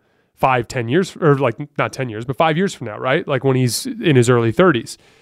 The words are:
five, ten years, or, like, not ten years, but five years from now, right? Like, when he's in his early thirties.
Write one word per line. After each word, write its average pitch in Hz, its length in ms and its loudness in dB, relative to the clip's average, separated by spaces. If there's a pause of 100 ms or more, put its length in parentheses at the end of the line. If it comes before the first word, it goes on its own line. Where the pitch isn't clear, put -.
(360)
five, 127 320 0
ten 120 220 -6
years, 170 260 0
or, 147 220 4
like, 131 180 -2 (220)
not 123 160 -4
ten 131 160 -6
years, 110 160 -10
but 131 100 -6
five 160 220 0
years 190 180 -2
from 127 100 -12
now, 107 140 -10
right? 127 280 -2
Like, 139 160 -4
when 135 120 2
he's 127 300 -2
in 185 300 0
his 120 140 4
early 117 220 2
thirties. 156 460 0 (240)